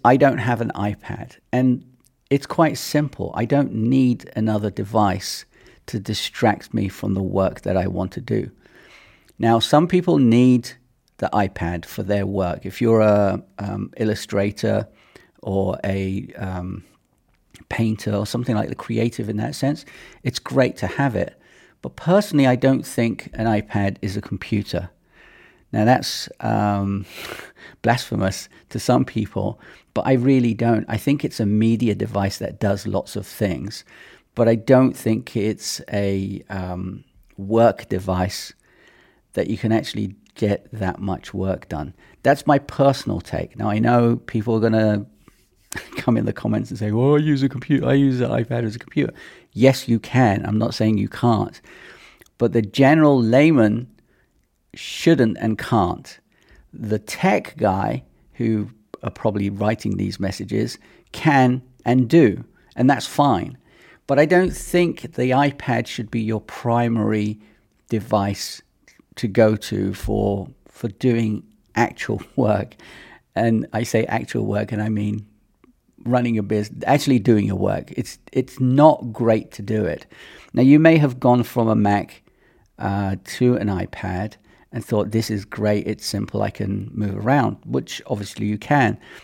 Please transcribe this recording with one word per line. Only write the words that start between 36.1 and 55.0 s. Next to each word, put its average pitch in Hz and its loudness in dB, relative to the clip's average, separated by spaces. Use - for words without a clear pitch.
um, 92 -8
work 110 2
device 92 -4
that 92 -2
you 110 -4
can 110 -2
actually 107 -4
get 101 -2
that 98 -4
much 98 -6
work 95 -4
done. 71 -8
That's 139 2
my 143 4
personal 131 0
take. - -8
Now, 107 -2
I 107 0
know 117 4
people 113 -4
are 110 0
gonna 110 2
<laughs> - -14
come 117 0
in 113 -2
the 107 -2
comments 110 -4
and - -10
say, 107 -4
"Well, 131 4
I 147 4
use 151 0
a 139 2
computer, 135 -2
I 135 4
use 135 4
an 120 0
iPad 120 -2
as 110 -6
a - -14
computer." - -4
Yes, 127 4
you 117 2
can. 110 0
I'm 107 0
not 117 -2
saying 110 0
you 107 -2
can't. 110 -2
But 113 0
the 117 2
general 139 4
layman 120 4
shouldn't 135 2